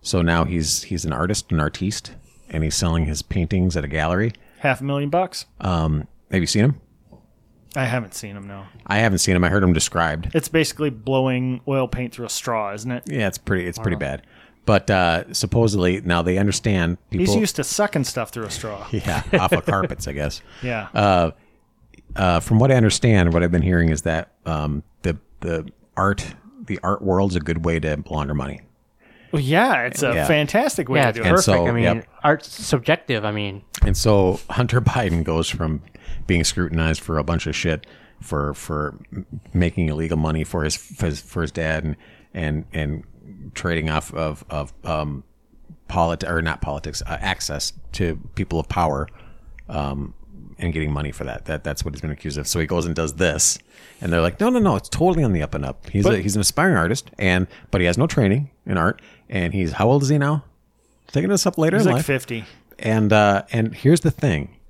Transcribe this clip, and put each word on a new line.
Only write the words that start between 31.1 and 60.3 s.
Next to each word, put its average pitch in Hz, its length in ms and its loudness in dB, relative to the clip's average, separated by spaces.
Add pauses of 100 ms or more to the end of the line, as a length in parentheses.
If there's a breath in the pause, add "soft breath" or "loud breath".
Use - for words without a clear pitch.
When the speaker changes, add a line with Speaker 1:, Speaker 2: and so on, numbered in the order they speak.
Speaker 2:
do 117 60 -6
it. - 20 0
Speaker 1:
And 175 100 6
Speaker 3:
perfect. 185 100 4 (120)
Speaker 1:
so, 85 100 2
Speaker 3:
I - 40 0
mean, 117 120 0
Speaker 1:
yep. 87 240 0 (160)
Speaker 3:
art's 151 300 2
subjective. 127 720 0
I 104 60 0
mean. 101 320 -6 (200)
Speaker 1:
And 90 140 4
so 95 420 4 (120)
Hunter 120 300 2
<laughs> - 0 -
Biden 90 420 2
goes 80 260 0
from 78 320 -4 (460 loud breath)
being 87 180 2
scrutinized 80 560 0
for 80 160 -4
a 76 60 0
bunch 80 240 -2
of 73 80 -4
shit 80 300 -2 (360 loud breath)
for, 73 320 -4
for 73 440 -6 (140)
m-, 95 140 -10 (280)
making 87 360 0
illegal 80 280 -2
money 78 280 0
for 80 180 -4
his, 76 120 -2
for - 320 -6
his, 73 120 -4
for - 220 -8
his 76 100 -4
dad 80 320 -4
and, 76 120 -4 (380 soft breath)
and, 76 380 -4
and 76 320 -6 (520)
trading 82 340 -2
off 78 240 -2
of, 78 380 -6
of, 73 200 -6 (120)
um, 76 400 -6 (640)
polit-, 82 360 0
or 82 200 -2
not 80 180 -4
politics, 73 460 -6
uh, 85 120 -6
access 92 540 -4 (200)
to 85 240 -2 (180)
people 85 240 -2
of 78 100 -6
power, 76 380 0 (600 soft breath)
um, 69 460 -6 (460)
and 87 120 -2
getting 78 220 -2
money 73 180 -4
for 71 120 -10
that. 65 220 -10
That, 76 180 -6
that's 76 200 -6
what 73 100 -6
he's 71 80 -12
been 78 100 -4
accused 71 260 -8
of. 73 100 -6
So - 120 -2
he 80 80 0
goes 85 180 -2
and 85 100 -2
does 76 200 -4
this, 78 420 0 (420 loud breath)
and 87 140 -2
they're 85 80 4
like, 87 180 0
No, 220 100 4
no, 254 100 2
no, 190 160 4
it's - 140 -4
totally 165 340 2
on 110 100 2
the 82 80 2
up 73 140 -4
and 71 100 -4
up. - 240 -10
He's 101 140 2
Speaker 2:
But 101 120 6
Speaker 1:
a, 98 40 2
he's 95 160 -2
an 107 60 0
aspiring 156 360 2
artist, 87 400 0
and, 92 300 4 (240 loud breath)
but 98 100 2
he 87 60 4
has 87 100 2
no 139 100 4
training 131 440 2 (140)
in 95 120 -2
art, 85 240 0 (280 loud breath)
and 87 240 -2
he's, 90 200 0
how 107 160 2
old 139 140 4
is 135 60 -2
he 147 80 4
now? 143 260 0 (640)